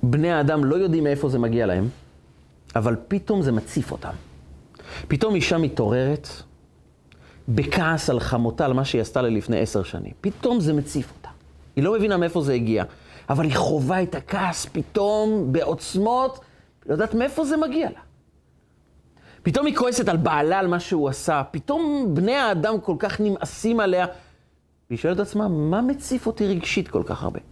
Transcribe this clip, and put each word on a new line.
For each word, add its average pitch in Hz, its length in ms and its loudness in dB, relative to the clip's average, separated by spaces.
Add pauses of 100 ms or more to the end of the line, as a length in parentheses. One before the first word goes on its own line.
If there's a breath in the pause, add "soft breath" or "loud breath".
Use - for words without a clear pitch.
בני 147 300 2
האדם 151 320 2
לא 139 120 4
יודעים 165 280 2
מאיפה 143 240 2
זה 127 100 0
מגיע 117 280 2
להם, 95 220 2 (880)
אבל 117 200 2 (120)
פתאום 196 340 0
זה 139 100 2
מציף - 400 -2
אותם. - 200 -10 (960 loud breath)
פתאום 208 260 2
אישה 165 240 2
מתעוררת 131 720 0 (1200 loud breath)
בכעס 151 600 0
על 123 100 2
חמותה, 117 440 0
על 131 80 2
מה 131 120 2
שהיא 123 160 0
עשתה 113 220 -2
לה 123 60 2
לפני 110 320 0
עשר 107 220 0
שנים. 90 380 -8
פתאום 240 400 0
זה 156 120 2
מציף 143 440 -4
אותה. - 120 -18 (480)
היא 135 80 2
לא 190 80 2
מבינה 208 240 2
מאיפה 170 260 0
זה 139 100 2
הגיע, 110 320 2 (440 loud breath)
אבל 143 160 2
היא 147 120 2
חווה 156 460 2
את 175 120 -4
הכעס 175 580 -4
פתאום 208 800 0
בעוצמות, 202 880 0 (460 soft breath)
לא 208 60 0
יודעת 214 220 0
מאיפה 277 300 0
זה 294 120 0
מגיע 311 340 -2
לה. - 100 -16 (1400 loud breath)
פתאום 269 240 2
היא 302 100 0
כועסת 240 320 0
על 175 80 2
בעלה, 160 420 2
על 190 80 0
מה 175 140 0
שהוא 156 280 0
עשה. 143 420 -2
פתאום 285 640 -2
בני 190 200 2
האדם 220 460 0
כל 180 180 -2
כך 202 220 -4
נמאסים 214 600 0
עליה. 180 260 2 (840 loud breath)
והיא 117 80 -4
שואלת 175 180 0
את 202 100 0
עצמה, 208 220 -2
"מה 165 320 2
מציף 262 460 -2
אותי 226 200 0
רגשית 185 420 0
כל 87 180 -2
כך - 160 -6
הרבה?" 85 180 -4 (120)